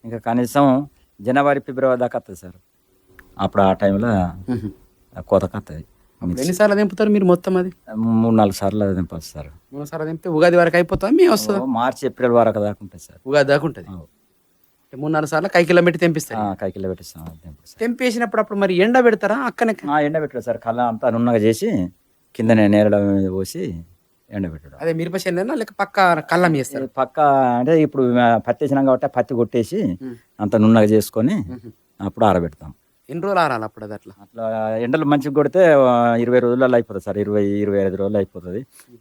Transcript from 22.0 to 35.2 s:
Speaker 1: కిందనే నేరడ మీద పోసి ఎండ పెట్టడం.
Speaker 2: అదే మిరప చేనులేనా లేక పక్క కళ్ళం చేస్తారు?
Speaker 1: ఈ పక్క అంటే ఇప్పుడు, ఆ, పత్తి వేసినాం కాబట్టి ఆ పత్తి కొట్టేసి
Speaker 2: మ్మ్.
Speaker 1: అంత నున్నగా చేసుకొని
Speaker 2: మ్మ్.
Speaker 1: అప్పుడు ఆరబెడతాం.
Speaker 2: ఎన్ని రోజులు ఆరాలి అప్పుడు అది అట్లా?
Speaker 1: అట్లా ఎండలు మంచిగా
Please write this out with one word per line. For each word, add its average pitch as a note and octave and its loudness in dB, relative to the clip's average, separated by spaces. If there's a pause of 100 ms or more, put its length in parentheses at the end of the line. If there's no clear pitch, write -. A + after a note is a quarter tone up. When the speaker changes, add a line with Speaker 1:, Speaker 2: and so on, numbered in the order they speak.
Speaker 1:
కిందనే A2 4
నేరడ G#2 4
మీద G2 0
పోసి F#2+ -6 (480)
ఎండ F#2+ -8
పెట్టడం. - -20
Speaker 2:
అదే E3 -4
మిరప E3+ -6
చేనులేనా F#3 -4
లేక A3 -6 (120)
పక్క F#3 2
కళ్ళం E3 2
చేస్తారు? C3+ -6
Speaker 1:
ఈ B2 -8 (100)
పక్క C3+ -2 (380)
అంటే D#3 2
ఇప్పుడు, B2+ 2
ఆ, A#2 4
పత్తి B2 -4
వేసినాం C3+ 0
కాబట్టి C3 2
ఆ - -6
పత్తి B2+ -4
కొట్టేసి A#2 -2
Speaker 2:
మ్మ్. B2+ -12 (260)
Speaker 1:
అంత A2+ 0
నున్నగా A2 6
చేసుకొని A2 0
Speaker 2:
మ్మ్. A#2+ -8 (300)
Speaker 1:
అప్పుడు G2+ -4
ఆరబెడతాం. E2+ -2 (360)
Speaker 2:
ఎన్ని E3 -8
రోజులు G3 0
ఆరాలి B2+ -2
అప్పుడు G#2+ -14
అది G#2 -12
అట్లా? G2+ -18
Speaker 1:
అట్లా A2 -6
ఎండలు B2+ -2
మంచిగా C#3+ 0